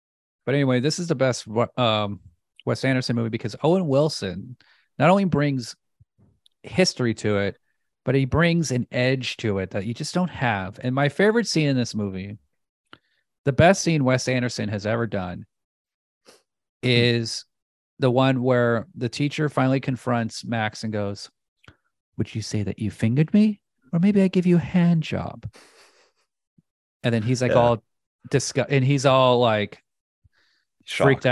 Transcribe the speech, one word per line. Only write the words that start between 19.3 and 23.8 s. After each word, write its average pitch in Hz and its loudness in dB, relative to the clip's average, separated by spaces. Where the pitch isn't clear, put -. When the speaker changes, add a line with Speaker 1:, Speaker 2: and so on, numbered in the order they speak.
Speaker 1:
finally 135 0
confronts 120 -4
Max 110 -6
and 110 -6
goes, 101 -6
"Would - -6
you 113 -6
say 104 -6
that 95 -8
you 107 -2
fingered 123 0
me?" 208 2